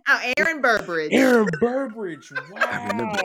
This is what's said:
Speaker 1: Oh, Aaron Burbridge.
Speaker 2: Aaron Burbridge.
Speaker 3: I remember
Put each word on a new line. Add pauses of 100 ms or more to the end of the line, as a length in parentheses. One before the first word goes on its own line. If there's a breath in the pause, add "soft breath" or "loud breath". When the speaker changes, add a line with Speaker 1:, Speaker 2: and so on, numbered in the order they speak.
Speaker 1:
Oh,
Aaron
Burbridge.
Speaker 2:
Aaron (100)
Burbridge. (220)
Speaker 3:
I
remember